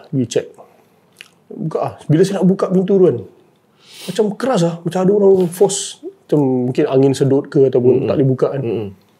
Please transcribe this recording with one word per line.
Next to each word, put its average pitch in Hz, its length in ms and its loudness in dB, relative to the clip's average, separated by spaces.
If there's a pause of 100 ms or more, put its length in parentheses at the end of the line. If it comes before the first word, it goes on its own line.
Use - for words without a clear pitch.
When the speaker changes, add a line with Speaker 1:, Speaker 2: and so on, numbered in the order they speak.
Speaker 1:
pergi 131 240 -4
check." - 180 -4 (1040)
Buka - 280 -6
lah. 113 140 -6 (140)
Bila 160 160 4
saya 190 140 -2
nak 185 100 0
buka 190 200 2
pintu 190 280 0
tu 185 100 4
kan, 135 120 4 (880)
macam 214 180 -2 (100)
keras 240 280 -2
lah, 165 180 -2
macam 180 200 -4
ada 185 120 2
orang 196 200 4 (140)
force. - 540 -4
Macam - 380 -4 (260)
mungkin 131 220 0
angin 135 260 2
sedut 135 340 0
ke - 160 0
ataupun 127 320 4
Speaker 2:
Hmm. 107 120 -2
Speaker 1:
tak - 100 0
boleh 135 120 2
buka 131 220 0
kan. 135 120 -6
Speaker 2:
Hmm. 113 240 -4 (340)